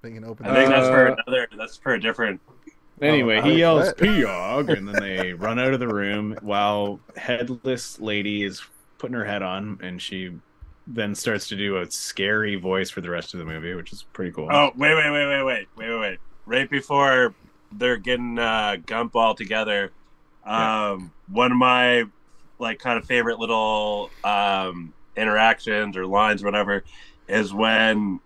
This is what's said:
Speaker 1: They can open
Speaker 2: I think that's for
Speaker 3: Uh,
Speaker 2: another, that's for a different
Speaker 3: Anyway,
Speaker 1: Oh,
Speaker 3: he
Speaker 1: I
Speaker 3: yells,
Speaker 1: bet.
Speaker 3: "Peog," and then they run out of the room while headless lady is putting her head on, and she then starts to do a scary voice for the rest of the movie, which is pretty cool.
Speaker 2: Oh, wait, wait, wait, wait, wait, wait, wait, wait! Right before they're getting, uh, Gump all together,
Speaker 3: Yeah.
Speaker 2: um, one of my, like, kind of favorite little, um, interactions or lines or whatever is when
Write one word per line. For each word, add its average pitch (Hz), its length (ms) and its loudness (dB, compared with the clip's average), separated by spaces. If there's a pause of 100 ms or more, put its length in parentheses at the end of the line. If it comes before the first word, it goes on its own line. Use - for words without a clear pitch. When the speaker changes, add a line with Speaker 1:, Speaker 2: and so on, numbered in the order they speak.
Speaker 1:
They 117 80 -16
can 110 140 -16
open 113 200 -14
Speaker 2:
I 135 80 0
think 135 160 8
that's 131 180 6
for 131 240 8
Speaker 3:
Uh, 131 40 -4 (100)
Speaker 2:
another, 123 220 -2 (100)
that's 113 200 -12
for 131 180 -2
a 101 40 -4
different 110 400 -4 (600)
Speaker 3:
Anyway, 131 360 4
Speaker 1:
Oh, 107 60 2
Speaker 3:
he 147 100 6
Speaker 1:
I - 20 6
Speaker 3:
yells, 165 380 6
Speaker 1:
bet. - 40 -10
Speaker 3:
"Peog," 127 760 2
and 101 120 -8
then 101 140 -2
they 92 320 -4
run 107 260 -4
out 131 140 2
of 131 60 -2
the 123 80 -4
room 104 540 -2
while 101 580 0 (160)
headless 123 840 -6
lady 104 440 -2
is 95 180 -6 (380)
putting 123 160 -8
her 110 100 -4
head 101 180 -4
on, 95 400 -6
and 90 180 -12
she 92 300 -10 (560)
then 107 280 -4
starts - 340 -4
to 104 60 -8
do 98 220 -2
a 87 140 -6
scary 104 640 -2
voice 92 340 -2
for 98 120 -10
the 87 80 -8
rest 87 240 -8
of 90 60 -10
the 80 60 -10
movie, 80 300 -10
which 82 160 -12
is - 120 -16 (100)
pretty 90 180 -8
cool. - 200 -8
Speaker 2:
Oh, 143 240 4
wait, 147 200 4
wait, 151 160 2
wait, 147 160 0
wait, 139 160 0
wait, 117 240 -2 (100)
wait, 110 120 -10
wait, 113 100 -4
wait! 98 200 -4 (280)
Right 127 220 -2
before 135 680 2 (380)
they're 120 240 0
getting, 120 420 -2
uh, 110 460 0
Gump 113 300 -4
all 113 200 4
together, 107 560 -2 (540)
Speaker 3:
Yeah. 110 460 0
Speaker 2:
um, 92 200 -8 (160)
one 120 240 2
of 123 60 4
my, 123 480 6 (520)
like, 113 220 -6
kind 120 180 -2
of 110 80 -6
favorite 117 320 0
little, 110 720 0 (140)
um, 95 680 0 (240)
interactions 107 800 2
or 92 100 -4
lines 101 340 2
or 101 40 -6
whatever 101 380 0 (440)
is 98 260 -2
when 110 720 2